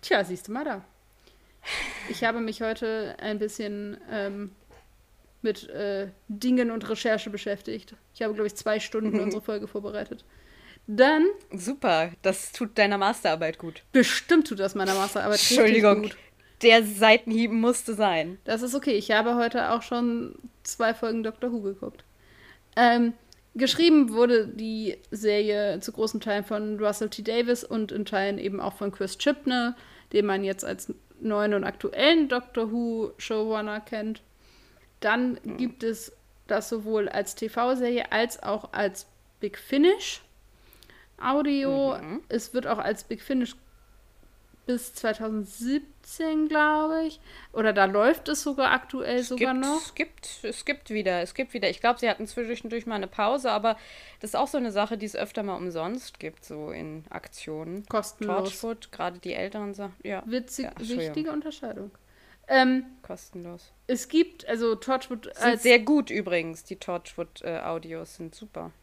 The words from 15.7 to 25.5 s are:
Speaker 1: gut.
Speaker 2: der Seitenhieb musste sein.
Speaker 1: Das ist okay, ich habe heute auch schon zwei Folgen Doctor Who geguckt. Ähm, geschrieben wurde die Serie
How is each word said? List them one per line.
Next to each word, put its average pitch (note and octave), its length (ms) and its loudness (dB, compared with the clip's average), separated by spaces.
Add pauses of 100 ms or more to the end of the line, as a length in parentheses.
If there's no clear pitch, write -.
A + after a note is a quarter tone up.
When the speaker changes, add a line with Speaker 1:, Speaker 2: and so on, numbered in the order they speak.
Speaker 1:
gut. G#3 140 -6 (460)
Speaker 2:
der A3+ 220 10
Seitenhieb A3 680 4
musste A3+ 440 0
sein. F#3 500 0
Speaker 1:
Das A3+ 180 -2
ist B3 140 -4
okay, C#4 200 0
ich G#3 140 -2
habe A3+ 240 4
heute A#3 380 0
auch A#3 100 0
schon A#3+ 540 -2 (260)
zwei A3+ 320 0
Folgen A3+ 300 -4
Doctor A3 280 -4
Who A#3 80 -4
geguckt. - 440 -8 (720)
Ähm, A#3 380 6 (420)
geschrieben C#4 560 6
wurde A#3 340 6
die A3 500 -6 (140)
Serie G#3 680 2